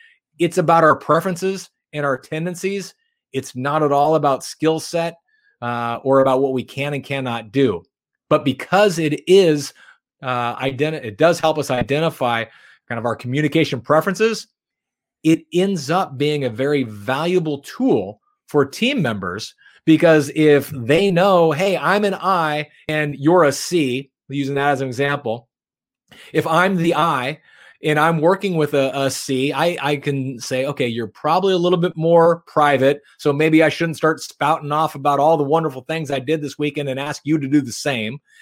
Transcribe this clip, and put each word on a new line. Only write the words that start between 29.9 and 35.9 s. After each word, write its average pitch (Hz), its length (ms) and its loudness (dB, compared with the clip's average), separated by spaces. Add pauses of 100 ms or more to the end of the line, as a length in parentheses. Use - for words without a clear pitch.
can 135 420 -6
say, 131 260 -4
"Okay, 139 220 -2
you're 117 200 -4
probably 185 460 0
a 180 40 2
little 175 200 2
bit 170 180 -2
more 165 520 4
private, 143 540 2 (160)
so 147 140 0
maybe 156 320 4
I 156 60 4
shouldn't 165 280 -4
start 160 220 0
spouting 147 520 -4
off 151 240 -2
about 143 240 0
all 156 180 4
the 151 60 0
wonderful 156 400 0
things 160 280 -6